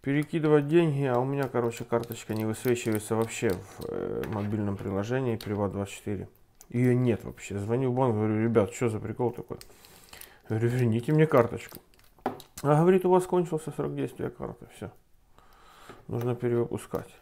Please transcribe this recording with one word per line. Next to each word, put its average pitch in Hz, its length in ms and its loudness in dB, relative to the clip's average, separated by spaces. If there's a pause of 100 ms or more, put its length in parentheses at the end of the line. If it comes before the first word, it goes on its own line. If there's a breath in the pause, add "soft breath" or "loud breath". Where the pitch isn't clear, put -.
Перекидывать 151 640 2
деньги, 151 380 4
а 123 140 2
у 127 60 2
меня, 139 220 -2
короче, 120 360 -2
карточка 117 500 -2
не 107 120 -2
высвечивается 110 720 0
вообще 113 360 0
в, - 360 -8
э, 92 420 -4
мобильном 104 460 -2
приложении 107 600 -2
Приват 101 380 -4
двадцать 98 220 -6
четыре. 98 320 -8 (420)
Ее 123 240 2
нет 120 300 2
вообще. - 360 -10
Звоню 123 320 0
в 123 40 -2
банк, 127 200 2
говорю, 107 280 2
«Ребят, 113 300 2
что 120 160 0
за 110 100 -4
прикол 113 320 -2
такой?» - 260 -12 (920 loud breath)
Говорю, 110 200 0
«Верните 120 420 0
мне 156 160 6
карточку». - 520 2 (840)
А 147 160 4
говорит, 185 260 4
у 180 40 4
вас 180 160 4
кончился 165 460 -2
срок 143 240 -6
действия 135 340 -6
карты, 113 460 -10
все. - 160 -12 (1160 loud breath)
Нужно 120 280 -2
перевыпускать. - 720 -2 (120)